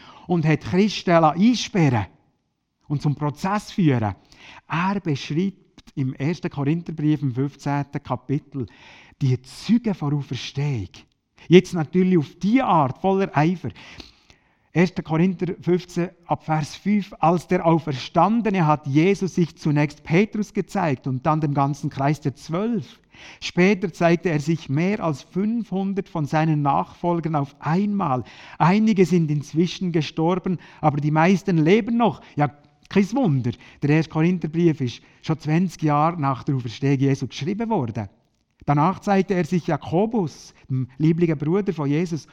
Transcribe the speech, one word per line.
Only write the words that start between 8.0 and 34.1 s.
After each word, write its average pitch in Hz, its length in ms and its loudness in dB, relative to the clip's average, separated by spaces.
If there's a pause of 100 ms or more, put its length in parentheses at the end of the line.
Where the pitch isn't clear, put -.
Kapitel 135 640 -6 (560)
die 127 200 0
Zeugen 226 520 -2
vor 147 200 -4
Auferstehung. 139 760 -6 (580)
Jetzt 180 260 6
natürlich 185 440 0
auf 143 180 -2
die 226 260 2
Art, 165 360 2
voller 190 400 -2
Eifer. 156 320 0 (1040)
Erster 170 280 0
Korinther 175 580 0
fünfzehn 175 500 -2 (160)
ab - 180 -4
Vers 156 320 -4
fünf. 202 440 -2
„Als 170 280 2
der 180 180 0
Auferstandene 170 1000 2
hat 151 180 2
Jesus 160 500 2
sich 175 220 0
zunächst 147 460 -2
Petrus 208 500 -2
gezeigt 180 540 -4
und 131 180 -4
dann 151 160 0
dem 151 120 -2
ganzen 143 360 -2
Kreis 147 320 -2
der 135 140 -4
Zwölf. 196 640 -6 (420)
Später 185 500 2
zeigte 170 380 2
er 151 100 0
sich 156 300 -4
mehr 175 300 0
als 156 240 -4
fünfhundert 196 880 -4
von 156 160 -4
seinen 156 360 0
Nachfolgern 165 760 -2
auf 143 240 -4
einmal. 175 640 -2 (360)
Einige 196 460 4
sind 160 260 2
inzwischen 165 600 -2
gestorben, 170 680 -2 (200)
aber 147 180 0
die 147 140 -2
meisten 175 460 2
leben 208 400 2
noch.“ 233 240 0 (140)
Ja, - 160 0 (380)
kein 190 240 2
Wunder. 139 380 0 (300)
Der 143 80 0
erste 156 220 2